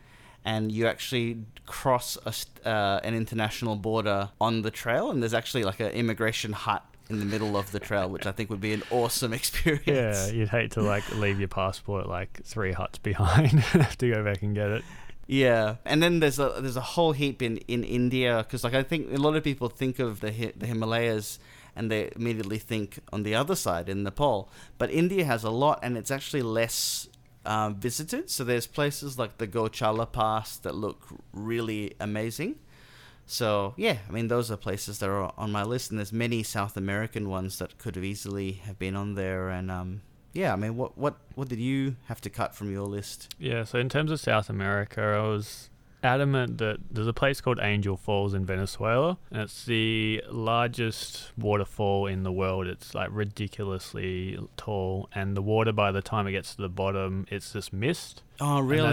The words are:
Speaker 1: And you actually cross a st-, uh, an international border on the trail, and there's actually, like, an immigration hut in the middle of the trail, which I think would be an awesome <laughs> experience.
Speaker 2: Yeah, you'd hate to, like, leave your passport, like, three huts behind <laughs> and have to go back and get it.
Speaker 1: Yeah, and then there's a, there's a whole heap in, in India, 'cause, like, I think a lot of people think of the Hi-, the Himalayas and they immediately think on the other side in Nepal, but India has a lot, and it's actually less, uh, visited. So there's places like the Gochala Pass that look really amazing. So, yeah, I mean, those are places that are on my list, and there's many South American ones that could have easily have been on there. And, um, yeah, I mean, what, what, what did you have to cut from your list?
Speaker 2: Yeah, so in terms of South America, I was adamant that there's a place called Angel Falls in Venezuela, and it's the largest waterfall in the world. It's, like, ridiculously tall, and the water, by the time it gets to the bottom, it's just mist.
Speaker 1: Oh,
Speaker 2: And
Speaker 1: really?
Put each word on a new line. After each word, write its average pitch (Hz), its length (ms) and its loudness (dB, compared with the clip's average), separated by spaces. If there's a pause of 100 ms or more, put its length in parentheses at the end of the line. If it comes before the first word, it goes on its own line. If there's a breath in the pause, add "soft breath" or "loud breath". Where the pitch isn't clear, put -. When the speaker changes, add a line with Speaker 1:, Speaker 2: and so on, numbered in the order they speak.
(460 loud breath)
Speaker 1:
And 110 260 0
you 113 160 2
actually 117 580 -2 (200)
cross - 600 0
a 113 80 -4
st-, - 340 -10
uh, 101 360 4
an 113 120 -2
international 110 600 -2
border 101 520 0 (100)
on 113 220 2
the 110 100 -2
trail, 147 380 0
and 143 140 2
there's 113 100 0
actually, 117 300 0
like, 98 160 0
an 110 120 0
immigration 113 600 0
hut 104 320 0 (260)
in 110 100 -2
the 101 60 -2
middle 104 320 0
of 98 140 -2
the 101 80 -4
trail, 98 300 0
which 98 180 -6
I 98 40 0
think 104 200 -6
would 98 100 -4
be 107 120 0
an 107 180 -2
awesome 117 420 2
<laughs> 120 80 -4
experience. - 460 2
Speaker 2:
Yeah, 107 400 4
you'd 107 220 2
hate 117 220 2
to, 113 120 0
like, 104 320 2
leave 101 240 2
your 98 80 0
passport, 95 600 -2
like, 92 360 -6
three 95 300 -2
huts 95 260 -4
behind 104 540 6
<laughs> - 0 -
and 156 80 10
have - 380 6
to 127 120 4
go 107 120 2
back 101 200 0
and 104 100 0
get 104 160 2
it. 107 140 -2 (420 loud breath)
Speaker 1:
Yeah, 117 500 6 (100)
and 156 180 4
then 175 160 6
there's 143 200 4
a, 135 200 0
there's 131 180 -4
a 127 40 -2
whole 160 320 2
heap 139 280 0
in, 113 160 0 (100)
in 120 160 0
India, 123 640 2
'cause, 123 140 -4
like, 120 120 0
I 135 80 4
think 156 280 -2
a 135 60 0
lot 151 180 4
of 156 80 2
people 131 260 0
think 131 280 -2
of 113 220 -2
the 107 120 -4
Hi-, 113 240 -4
the - 120 -6
Himalayas 113 720 0 (340 loud breath)
and 110 160 -4
they 107 280 0
immediately 110 400 -2
think 107 420 -4 (140)
on 104 100 -2
the 107 100 0
other 143 220 2
side 87 320 0
in 98 160 -2
Nepal, 101 460 2 (280 loud breath)
but 123 140 2
India 175 320 4
has 117 220 2
a 110 40 0
lot, 135 320 4
and 120 160 -2
it's 110 140 -6
actually 135 300 -2
less, 113 640 0 (380)
uh, 107 240 2
visited. 139 600 -4
So - 140 -2
there's 120 240 2
places 143 500 -2
like 113 200 -4
the 113 100 -2
Gochala 110 640 0
Pass 110 460 0
that 73 180 -6
look 101 320 -6 (240)
really 110 680 -4
amazing. 113 580 -4 (680 loud breath)
So, 104 520 0
yeah, 185 220 2 (100)
I - 20 -12
mean, 113 160 0
those 117 240 0
are 101 60 -4
places 101 420 -6
that 98 100 0
are 98 280 -2
on 107 160 -4
my 104 100 0
list, 123 280 -4
and 110 60 -4
there's 101 140 -6
many 117 320 0
South 101 320 -4
American 101 540 -2
ones 92 300 -4
that - 180 -8
could - 180 -8
have 92 80 -4
easily 98 500 -4 (120)
have 98 120 -10
been 95 200 -2
on 101 180 -4
there. 92 320 -2
And, 92 240 -4
um, 92 300 -6 (320)
yeah, 165 180 0
I 95 60 0
mean, 110 180 -2
what, 123 220 -4
what, 139 220 -2 (160)
what 131 120 -6
did 120 120 -4
you 135 360 0 (120)
have 117 140 -8
to 101 80 -8
cut - 240 -4
from 104 160 -6
your 98 160 -4
list? - 540 -8
Speaker 2:
Yeah, 120 240 -2
so 120 160 -2
in 127 80 2
terms 107 240 2
of 113 80 -2
South 110 300 2
America, 101 520 0
I 104 240 2
was 104 440 -4 (340)
adamant 131 540 2
that 110 200 0 (120)
there's 110 160 -2
a 117 80 0
place 139 280 2
called 123 200 0
Angel 104 340 2
Falls 101 380 0
in 95 100 0
Venezuela, 107 720 0 (120)
and 107 140 -4
it's - 220 -12
the 110 640 2
largest 117 1080 -2
waterfall 101 720 2
in 95 160 -2
the 92 80 -2
world. 95 340 0
It's, - 300 -8
like, 95 140 -2 (560)
ridiculously 95 720 -4 (180)
tall, 95 560 -2
and 98 240 -2
the 98 40 0
water, 110 300 4
by 104 200 4
the 98 100 0
time 104 260 0
it 98 40 -2
gets 95 240 -4
to - 80 -10
the 92 60 -2
bottom, 95 600 0
it's - 240 -8
just 104 180 -8
mist. 113 520 -2 (200)
Speaker 1:
Oh, 143 140 2
Speaker 2:
And 135 120 4
Speaker 1:
really? 151 220 6